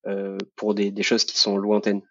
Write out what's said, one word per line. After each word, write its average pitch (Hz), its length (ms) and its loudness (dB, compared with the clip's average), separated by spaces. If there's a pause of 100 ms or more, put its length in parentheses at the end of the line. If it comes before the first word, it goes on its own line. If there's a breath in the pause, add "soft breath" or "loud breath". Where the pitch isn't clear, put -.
euh, 98 300 -4 (180)
pour 107 180 -2
des, 101 180 0
des 101 120 -4
choses 117 220 2
qui - 120 -6
sont 101 200 2
lointaines. 104 540 2